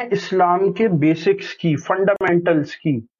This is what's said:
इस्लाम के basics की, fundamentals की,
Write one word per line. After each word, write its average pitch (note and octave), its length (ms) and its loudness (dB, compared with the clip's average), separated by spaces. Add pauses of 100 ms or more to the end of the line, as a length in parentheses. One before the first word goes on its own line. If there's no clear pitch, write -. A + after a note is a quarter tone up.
इस्लाम F#3 640 0
के A3+ 160 0 (100)
basics D#3+ 560 0
की, D#3+ 240 -2
fundamentals F3+ 960 0
की, D#3 180 -4 (260)